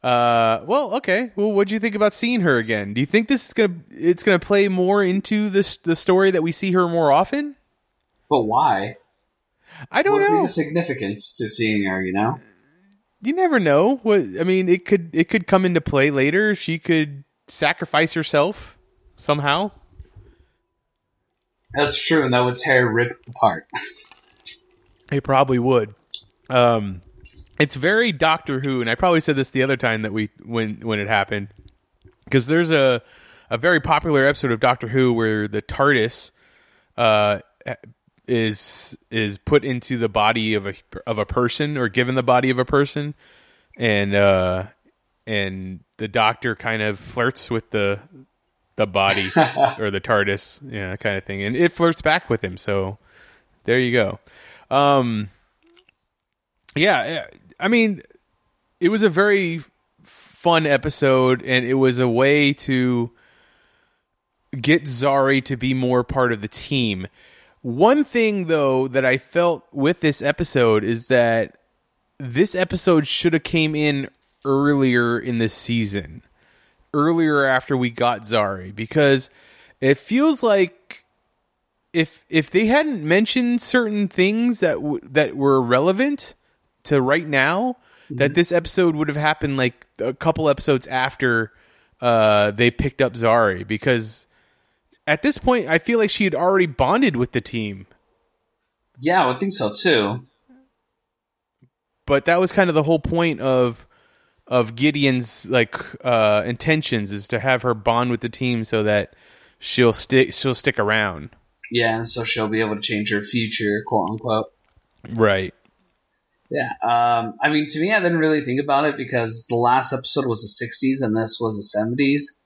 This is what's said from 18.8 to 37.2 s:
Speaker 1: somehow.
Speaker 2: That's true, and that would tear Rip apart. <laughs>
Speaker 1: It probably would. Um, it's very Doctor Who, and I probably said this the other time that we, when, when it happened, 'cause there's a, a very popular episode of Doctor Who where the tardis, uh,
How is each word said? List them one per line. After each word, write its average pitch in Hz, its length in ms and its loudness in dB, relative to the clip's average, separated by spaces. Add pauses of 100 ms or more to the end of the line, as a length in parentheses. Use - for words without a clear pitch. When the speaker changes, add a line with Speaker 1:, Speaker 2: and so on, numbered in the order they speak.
Speaker 1:
somehow. 147 560 -2 (2000)
Speaker 2:
That's 139 260 0
true, 156 240 2
and 123 100 0
that 123 100 4
would 123 120 -2
tear 127 340 2
Rip 120 360 -2
apart. 101 460 -2
<laughs> - 40 -12 (1300)
Speaker 1:
It 139 140 -4
probably 131 340 2
would. 120 360 0 (560)
Um, 113 500 2 (580)
it's 147 180 0
very 208 360 0
Doctor 160 480 -2
Who, 135 220 -2
and 113 80 -2
I 117 40 2
probably 170 260 2
said 151 160 0
this 135 120 -2
the 131 140 0
other 131 160 0
time 110 240 -2
that 107 100 -6
we, 107 160 -4 (160)
when, 110 380 -4
when 110 180 -4
it 101 80 -6
happened, 101 400 -2 (840)
'cause 131 140 2
there's 160 260 0
a, 135 300 2 (480)
a 120 80 -4
very 160 240 2
popular 151 460 2
episode 143 260 0
of 110 80 -2
Doctor 123 280 0
Who 127 260 2
where 107 340 0
the 104 140 -6
tardis, 135 680 0 (680)
uh, 104 400 2 (880)